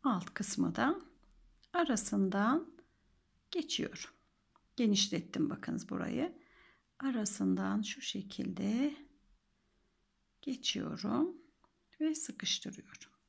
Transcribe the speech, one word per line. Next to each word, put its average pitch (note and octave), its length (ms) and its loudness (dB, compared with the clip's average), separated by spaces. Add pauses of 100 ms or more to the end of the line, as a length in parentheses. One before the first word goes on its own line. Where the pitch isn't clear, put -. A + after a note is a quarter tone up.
Alt G3 320 0
kısmı - 400 0
da D4+ 260 2 (720)
arasından G#3+ 1000 4 (760)
geçiyorum. - 600 -4 (680)
Genişlettim G3 720 2
bakınız - 400 -6
burayı. - 480 -2 (600)
Arasından G3+ 840 0
şu - 180 -6
şekilde G3+ 920 -2 (1500)
geçiyorum - 960 -2 (640)
ve D#4 140 2
sıkıştırıyorum. - 1000 -4 (160)